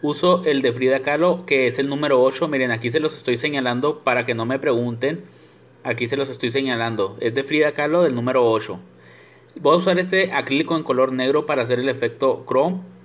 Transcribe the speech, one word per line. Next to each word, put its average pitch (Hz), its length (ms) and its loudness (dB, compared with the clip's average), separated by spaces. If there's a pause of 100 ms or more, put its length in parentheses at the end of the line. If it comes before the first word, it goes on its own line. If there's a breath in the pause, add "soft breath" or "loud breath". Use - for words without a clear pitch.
uso 175 420 0
el 143 160 2
de 123 120 2
Frida 127 280 2
Kahlo, 165 460 0
que 131 180 2
es 120 140 0
el 139 100 0
número 139 320 2
ocho. 131 260 2
Miren, 135 220 0
aquí 117 220 -2
se 139 80 0
los 151 160 -2
estoy 120 220 -2
señalando 139 640 -2
para 123 240 0
que 120 80 -2
no 113 100 -4
me 135 140 -2
pregunten. 123 680 -2 (580 loud breath)
Aquí 120 240 -4
se 139 100 -2
los 135 120 -4
estoy 120 220 -4
señalando. 117 680 -2
Es 117 140 -2
de 135 100 -2
Frida 151 280 2
Kahlo, 151 320 0
del 147 100 2
número 123 320 2
ocho. 107 340 0 (760 loud breath)
Voy 147 180 4
a 175 40 6
usar 180 200 2
este 185 360 0
acrílico 143 440 0
en 151 60 -4
color 131 280 2
negro 135 360 0
para 139 160 0
hacer 123 160 0
el 135 100 0
efecto 123 580 -2
chrome. 165 340 2 (240)